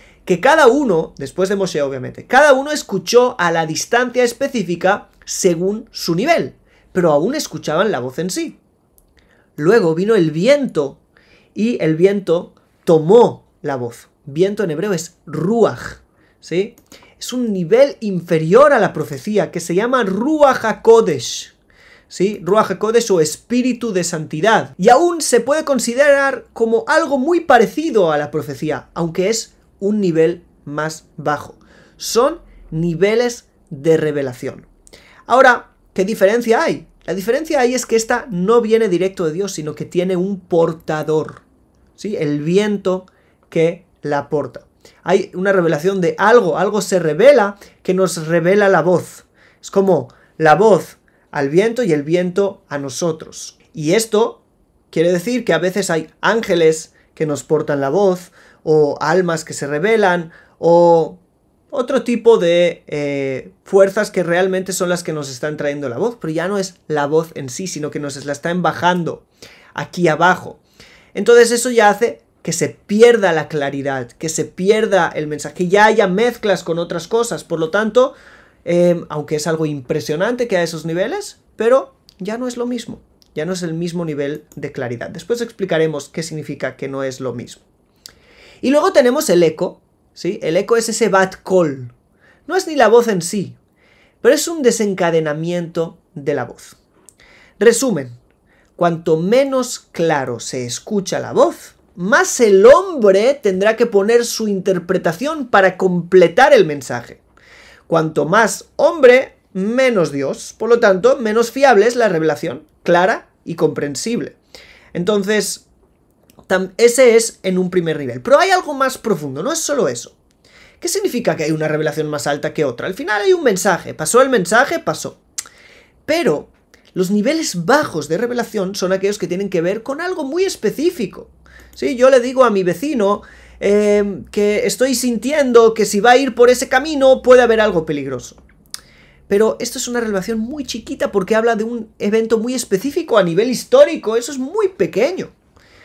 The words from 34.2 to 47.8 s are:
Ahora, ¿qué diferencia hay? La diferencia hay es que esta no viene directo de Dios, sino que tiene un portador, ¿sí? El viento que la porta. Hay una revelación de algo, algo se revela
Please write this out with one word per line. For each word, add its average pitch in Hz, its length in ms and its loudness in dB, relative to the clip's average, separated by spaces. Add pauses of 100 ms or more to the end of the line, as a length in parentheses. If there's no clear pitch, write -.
Ahora, 247 440 4 (240)
¿qué 185 100 0
diferencia 226 580 2
hay? 165 260 -4 (160)
La 170 100 -6
diferencia 262 460 -2
hay 247 140 0
es 247 120 -4
que 226 100 0
esta 226 340 -2
no 196 300 2
viene 220 280 2
directo 185 360 -2
de 156 80 -2
Dios, 190 200 -6
sino 151 220 -8
que 147 100 -10
tiene 180 320 -2
un 185 240 -4
portador, 160 1000 -2 (520)
¿sí? 202 220 -8
El 147 240 -4
viento 190 640 -2 (420)
que 170 380 -2 (160)
la 147 260 -4
porta. 139 380 -6 (360)
Hay 185 320 0
una 190 180 -2
revelación 175 480 0
de 160 180 0
algo, 190 400 4
algo 202 220 -2
se 185 180 -2
revela 202 600 4 (240)